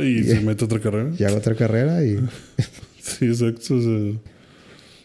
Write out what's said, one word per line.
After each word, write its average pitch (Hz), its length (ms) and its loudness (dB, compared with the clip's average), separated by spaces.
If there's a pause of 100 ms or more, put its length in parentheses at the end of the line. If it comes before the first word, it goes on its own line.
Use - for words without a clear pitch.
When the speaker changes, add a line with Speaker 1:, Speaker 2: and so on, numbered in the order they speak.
Speaker 1:
y 139 40 2 (100)
Speaker 2:
y 113 60 2
Speaker 1:
se 113 180 4
mete 107 220 0
a - 20 2
otra 110 140 0
carrera. 110 400 -2
Speaker 2:
y - 40 2
haga 101 140 2
otra 113 160 0
carrera 120 500 0
y 107 140 0
Speaker 1:
<laughs> - 840 -6
Sí, - 280 -4
exacto, 117 480 -2
o 123 60 2
sea, 110 380 -2 (840)